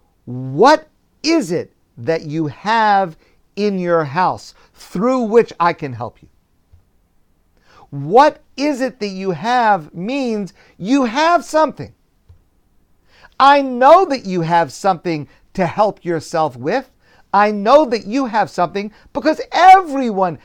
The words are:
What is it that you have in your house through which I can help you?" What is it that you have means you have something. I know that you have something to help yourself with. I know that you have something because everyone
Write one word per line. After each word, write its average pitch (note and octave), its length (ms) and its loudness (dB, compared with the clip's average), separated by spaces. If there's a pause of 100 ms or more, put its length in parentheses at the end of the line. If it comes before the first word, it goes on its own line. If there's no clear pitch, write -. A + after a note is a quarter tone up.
(240)
What C3 640 0 (340)
is D4 280 -2
it C#3+ 240 -8 (240)
that D#3+ 240 -4
you D#3 240 -6
have G3 720 0 (360)
in G3+ 240 -2
your F3 260 0
house C#3+ 500 -4 (180)
through B3 520 -4
which G3 360 0
I E3+ 140 0
can C#3 180 -12
help A2+ 300 -12
you?" C#2+ 60 -20 (1600)
What G3 520 2 (140)
is C#4 240 -4
it B3+ 200 -6
that G#3 80 -6
you F#3+ 240 -6
have G#3 600 0
means A3 600 -6 (240)
you B3+ 260 0
have D4+ 400 0
something. D4+ 480 -2 (1500)
I C#4 220 6
know C4+ 460 4
that C#4 180 -6
you F#3 160 -4
have E3 320 0
something E3 560 -4 (240)
to F#3 140 -2
help F3 360 -2
yourself D#3+ 540 -4
with. F3+ 340 -4 (440)
I G#3 160 4
know A3 340 4
that A3 220 -6
you C4 200 -4
have G#3 220 -2
something G3 440 -6 (200)
because D4 300 -2 (100)
everyone C4+ 920 4